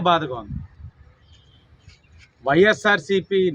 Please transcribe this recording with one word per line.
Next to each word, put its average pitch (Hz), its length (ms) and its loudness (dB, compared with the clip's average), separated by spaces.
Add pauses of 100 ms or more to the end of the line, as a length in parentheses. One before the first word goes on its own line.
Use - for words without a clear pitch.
బాధగా 156 340 0
ఉంది. 104 160 -12 (1900)
వైఎస్ఆర్సీపీ 196 960 2 (120)